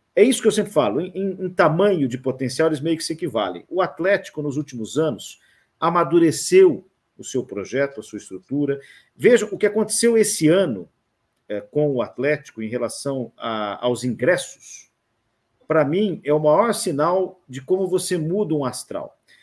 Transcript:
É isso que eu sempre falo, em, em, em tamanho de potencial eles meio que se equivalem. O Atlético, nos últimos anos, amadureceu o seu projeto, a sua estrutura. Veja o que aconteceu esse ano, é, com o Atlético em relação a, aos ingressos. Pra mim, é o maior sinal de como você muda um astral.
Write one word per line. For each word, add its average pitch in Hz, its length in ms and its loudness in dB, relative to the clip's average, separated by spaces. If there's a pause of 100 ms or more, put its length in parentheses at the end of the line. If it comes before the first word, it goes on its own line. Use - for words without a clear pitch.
(160)
É 190 80 8
isso 254 180 2
que 226 60 4
eu 202 40 4
sempre 208 200 -2
falo, 156 280 2
em, 185 140 -8
em, 185 300 -4
em 180 60 -4
tamanho 170 580 2
de 123 100 -6
potencial 160 500 -2
eles 151 120 -2
meio 160 160 0
que 160 80 -8
se - 80 -6
equivalem. 104 560 -4
O 175 140 -4
Atlético, 180 600 -2
nos 143 140 -4
últimos 127 420 -6
anos, 147 420 -4 (380)
amadureceu 170 1080 4 (300)
o - 60 -20
seu - 220 -4
projeto, 113 560 -4
a - 20 -14
sua 104 160 -14
estrutura. 139 600 -6 (360)
Veja 208 300 4
o 202 100 -10
que 208 100 0
aconteceu 220 520 2
esse 165 300 2
ano, 156 400 0 (600)
é, 104 120 -6
com 147 300 -2
o 123 120 -2
Atlético 135 600 -4
em 110 60 -6
relação 120 680 -6
a, 107 480 -6
aos 123 200 -2
ingressos. - 840 -2 (760)
Pra 156 180 2
mim, 170 380 0
é 143 100 0
o 151 60 4
maior 165 340 4
sinal 175 760 -2
de 131 120 -12
como 185 280 -2
você 180 300 -2
muda 165 360 -2
um 143 100 -2
astral. - 540 -8 (240)